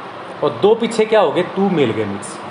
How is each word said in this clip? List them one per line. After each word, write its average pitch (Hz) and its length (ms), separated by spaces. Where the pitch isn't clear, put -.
और 147 60
दो 185 260
पीछे 220 300
क्या 214 140
हो 160 120
गए? 208 120
टू 196 260
मेल 147 220
गैमेट्स। 101 480